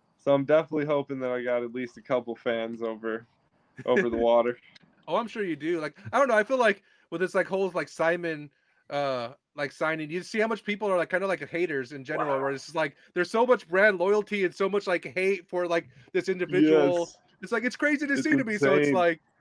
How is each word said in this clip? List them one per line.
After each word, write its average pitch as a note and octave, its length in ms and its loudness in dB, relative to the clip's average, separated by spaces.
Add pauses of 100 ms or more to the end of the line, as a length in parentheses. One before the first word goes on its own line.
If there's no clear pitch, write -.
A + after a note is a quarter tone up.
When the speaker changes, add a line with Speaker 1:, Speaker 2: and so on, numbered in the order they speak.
(180)
Speaker 1:
So C#3 160 0
I'm C#3 120 2
definitely D3+ 420 2
hoping C#3+ 340 -2
that B2+ 100 -2
I B2 120 -4
got B2 200 0
at A#2 100 -8
least B2 240 -8
a A2+ 60 -20
couple A#2+ 320 -2
fans A2+ 480 -4
over, A2+ 440 -6 (580)
over B2 240 2
the A#2 80 -2
Speaker 2:
<laughs> - 0 -
Speaker 1:
water. A#2 420 2 (480)
Speaker 2:
Oh, D#3+ 80 -4
I'm A3+ 120 -2
sure G#3+ 160 -6
you E3+ 120 -4
do. D#3+ 240 -4
Like, D3+ 200 -8 (120)
I A#3 80 2
don't C#4 80 4
know. A3+ 100 2
I G#3+ 60 4
feel C4 140 -2
like A3 260 2 (280)
with E3 100 -4
this, F#3 140 -2
like, F3+ 120 2
whole, F#3+ 240 -2
like, D#3+ 180 -6
Simon, E3 640 -2 (380)
uh, C3+ 440 -4 (220)
like, C#3+ 160 -6
signing, D#3 400 -4
you F3+ 120 -6
see A3 160 -6
how A3 80 2
much A3+ 160 -4
people G#3 280 -4
are, F#3 60 2
like, D#3+ 120 0
kinda, F#3 180 -2
like, D3+ 220 -4
haters D3 440 -4
in C#3 100 -12
general, D3 360 -2
Speaker 1:
Wow. - 20 -4
Speaker 2:
where C#3 100 -2
it's C3+ 140 -8
just, D3+ 100 -12
like, D#3 220 -2 (160)
there's F3 180 -2
so A3+ 140 4
much A#3+ 220 2
brand F#3+ 320 4
loyalty G3+ 460 0
and E3 100 -2
so G3 140 0
much, G3+ 180 -2
like, F3 180 -2
hate F#3 420 -2
for, F3+ 200 -4
like, E3+ 220 -2 (240)
this F#3 160 0
individual. E3+ 840 4
Speaker 1:
Yes. - 60 -20 (220)
Speaker 2:
It's, F#3+ 100 -10
like, A3+ 120 -2
it's B3 140 -2
crazy D4 300 0
to C#4 100 0
Speaker 1:
It's - 0 -
Speaker 2:
see D4 180 0
to C4+ 80 2
me. A3 140 -4
So C#3+ 180 4
it's D3 160 4
Speaker 1:
insane. - 20 2
Speaker 2:
like, E3+ 280 2 (200)